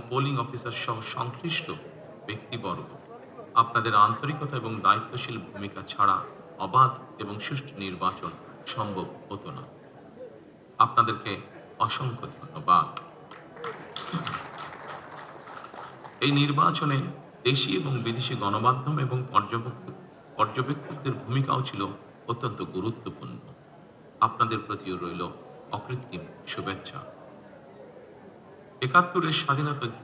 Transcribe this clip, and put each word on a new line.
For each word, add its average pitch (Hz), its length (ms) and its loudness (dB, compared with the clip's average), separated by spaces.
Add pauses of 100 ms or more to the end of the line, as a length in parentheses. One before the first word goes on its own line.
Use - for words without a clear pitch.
পোলিং 135 280 2
অফিসার 117 340 -4
সহ 110 300 -2
সংশ্লিষ্ট - 680 -2 (560)
ব্যক্তিবর্গ, - 580 -4 (720)
আপনাদের 113 400 6
আন্তরিকতা 135 600 4
এবং 110 240 -4
দায়িত্বশীল 113 560 2
ভূমিকা 98 500 -8
ছাড়া 95 340 4 (380)
অবাধ 120 640 4
এবং 104 180 -4
সুষ্ঠু - 400 -6
নির্বাচন 92 500 -2 (380)
সম্ভব 101 380 -2 (240)
হতো 98 220 -8
না। 71 100 -10 (1160)
আপনাদেরকে 110 640 4 (380)
অসংখ্য 117 480 0
ধন্যবাদ। - 720 2 (3250)
এই 143 100 6
নির্বাচনে 143 680 6 (420)
দেশি 135 320 4
এবং 143 240 2
বিদেশি 117 360 0
গণমাধ্যম 117 640 4
এবং 127 320 2
পর্যবেক্ষক-, - 1040 -2
পর্যবেক্ষকদের 131 800 0
ভূমিকাও 127 480 2
ছিল 101 260 -2 (400)
অত্যন্ত 113 340 -2
গুরুত্বপূর্ণ। 92 760 -4 (840)
আপনাদের 110 480 4
প্রতিও 95 300 -4
রইল 85 320 -4 (420)
অকৃত্রিম 107 500 -6 (260)
শুভেচ্ছা। - 540 -6 (1800)
একাত্তরের 165 500 6
স্বাধীনতা 139 560 2 (160)